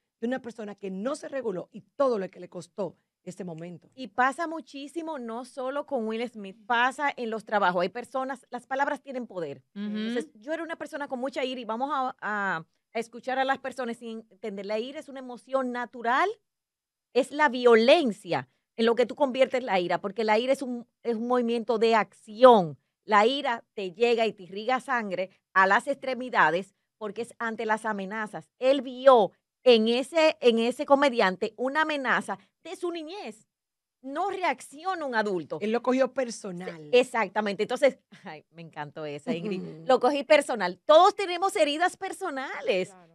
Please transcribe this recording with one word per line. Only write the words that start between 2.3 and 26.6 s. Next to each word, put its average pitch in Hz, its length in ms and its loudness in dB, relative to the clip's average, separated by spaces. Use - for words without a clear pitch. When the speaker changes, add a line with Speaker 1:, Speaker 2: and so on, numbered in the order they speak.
Speaker 1:
que 185 100 -20
le 175 80 -14
costó 175 480 -10
este 185 220 -12
momento. 170 500 -14
Speaker 2:
Y 262 140 -12
pasa 269 380 0
muchísimo, 320 720 -10
no 233 260 -10
solo 269 400 -8
con 240 220 -4
Will 226 220 -4
Smith, 196 280 -14
pasa 247 500 0
en 240 120 -8
los 220 160 -8
trabajos. 190 380 2
Hay 190 80 0
personas, 262 600 -8
las 247 160 -10
palabras 277 360 -2
tienen 247 240 -10
poder. 151 360 -8
Speaker 3:
Ujú. 202 100 -8
Speaker 2:
Entonces, 220 500 -6
yo 226 180 -12
era 330 100 -4
una 320 140 -8
persona 294 320 -10
con 262 100 -8
mucha 269 260 -4
ira 262 160 -6
y 233 40 -12
vamos 226 280 -4
a, 262 280 -4
a, 190 440 -4
a 226 40 -6
escuchar 240 400 -6
a 269 60 0
las 269 140 0
personas 247 400 -8
sin 226 320 -14
entender. 196 340 -10
La 214 140 -4
ira 269 220 -8
es 294 80 -16
una 262 120 -16
emoción 254 520 -4
natural, 247 580 -2
es 254 180 2
la 294 200 2
violencia 233 1000 4
en 226 100 0
lo 233 80 4
que 240 120 2
tú 247 100 -8
conviertes 262 460 2
la 196 180 0
ira, 175 200 0
porque 202 240 -6
la 214 140 4
ira 254 140 0
es 269 100 -2
un, 247 240 -8
es 226 140 -2
un 226 120 -6
movimiento 233 500 0
de 226 160 4
acción. 208 840 6
La 208 220 4
ira 262 380 -2
te 190 180 -8
llega 233 340 2
y 202 60 -2
te 190 120 -20
irriga 214 360 -4
sangre 202 500 -4
a 190 140 6
las 214 220 4
extremidades 233 840 0